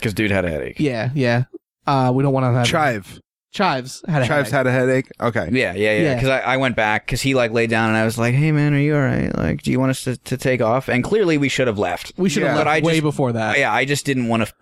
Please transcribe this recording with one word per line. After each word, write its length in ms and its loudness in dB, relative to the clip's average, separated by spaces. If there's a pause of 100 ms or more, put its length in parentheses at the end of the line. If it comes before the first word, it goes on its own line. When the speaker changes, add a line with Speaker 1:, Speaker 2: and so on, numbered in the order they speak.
Speaker 1:
'Cause 120 -2
dude 180 0
had 140 0
a 40 -2
headache. 300 -6
Speaker 2:
Yeah, 340 -2
yeah. 300 2 (440)
Uh, 260 2
we 100 2
don't 100 2
wanna 200 2
have 140 2
Speaker 3:
Chive. 520 -2 (320)
Speaker 2:
Chives 560 -2
had 140 0
a 60 0
Speaker 3:
Chives 240 0
Speaker 2:
headache. 0 -
Speaker 3:
had 160 2
a 40 2
headache? 360 2 (120)
Okay. 320 -2
Speaker 1:
Yeah, 220 0
yeah, 200 2
yeah. 100 2
Speaker 2:
Yeah. 160 0
Speaker 1:
'Cause 100 0
I, 120 2
I 160 0
went 180 0
back 320 0
'cause 140 -4
he, 120 0
like, 180 2
laid 200 0
down 180 2
and 80 2
I 80 2
was 100 0
like, 200 0
"Hey, 160 2
man, 240 2
are 40 2
you 160 2
all 60 2
right? 340 0
Like, 280 -2
do 80 -2
you 80 2
want 100 0
us 140 -4
to, 140 -4
to 200 -8
take 240 0
off?" 260 0
And 160 0
clearly 360 2
we 100 0
should 160 0
have 140 0
left. 360 -4
Speaker 2:
We 140 0
should 140 -2
have 80 0
Speaker 3:
Yeah. 60 0
Speaker 2:
left 80 2
Speaker 1:
But 60 2
I 100 2
Speaker 2:
way 120 2
Speaker 1:
just 100 0
Speaker 2:
before 300 0
that. 240 -2
Speaker 1:
Yeah, 160 2
I 120 2
just 200 -2
didn't 220 0
wanna 180 2 (160)